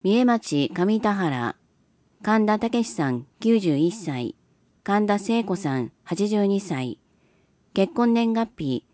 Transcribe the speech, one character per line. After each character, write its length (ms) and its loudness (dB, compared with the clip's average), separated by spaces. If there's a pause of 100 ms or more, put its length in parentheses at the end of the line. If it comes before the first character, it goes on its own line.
三 140 2
重 80 4
町 480 0
上 260 2
田 140 0
原、 420 -2 (680)
神 240 2
田 100 2
武 340 0
さ 200 -2
ん、 160 -6 (120)
九 200 2
十 180 2
一 140 2
歳。 440 -8 (480)
神 220 0
田 140 2
聖 240 0
子 120 -2
さ 240 -2
ん、 120 -4 (120)
八 240 -2
十 200 2
二 120 2
歳。 380 -6 (800)
結 180 2
婚 220 2
年 180 2
月 240 -2
日 260 -4 (100)